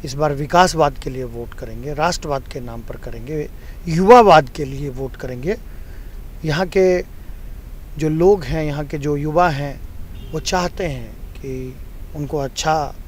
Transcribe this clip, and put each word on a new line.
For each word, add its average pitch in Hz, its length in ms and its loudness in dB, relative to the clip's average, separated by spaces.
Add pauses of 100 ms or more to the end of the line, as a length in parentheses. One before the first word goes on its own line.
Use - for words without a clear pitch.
इस 131 100 -6
बार 147 200 2
विकासवाद 160 640 4
के 151 120 -6
लिए 127 160 -6
वोट 117 280 -8
करेंगे, 120 400 -8
राष्ट्रवाद 151 580 0
के 139 80 -6
नाम 117 220 -8
पर - 140 -8
करेंगे, 123 520 -6 (400)
युवावाद 185 600 8
के - 160 -6
लिए 139 260 -6
वोट 131 260 -6
करेंगे। 131 400 -4 (880)
यहाँ 160 240 0
के 185 320 6 (960)
जो 156 100 2
लोग 170 360 6
हैं, 156 200 0
यहाँ 151 200 -2
के 147 140 -6
जो 147 180 0
युवा 151 340 4
हैं, 143 300 -4 (520)
वो 160 80 -4
चाहते 180 460 0
हैं 127 260 -6 (220)
कि 131 400 -8 (420)
उनको 147 220 -2
अच्छा 147 560 0 (140)